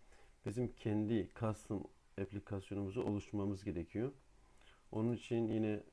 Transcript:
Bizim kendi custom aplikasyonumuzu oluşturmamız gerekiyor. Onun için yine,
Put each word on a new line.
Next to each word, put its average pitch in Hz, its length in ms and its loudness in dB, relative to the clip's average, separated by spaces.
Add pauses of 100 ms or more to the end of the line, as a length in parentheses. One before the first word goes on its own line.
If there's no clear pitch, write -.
(460)
Bizim 113 280 0
kendi 107 560 2 (100)
custom 107 440 -2 (360)
aplikasyonumuzu 98 840 -2
oluşturmamız 101 640 0
gerekiyor. 101 480 -2 (800)
Onun 110 200 2
için 117 340 2
yine, 110 360 2 (100)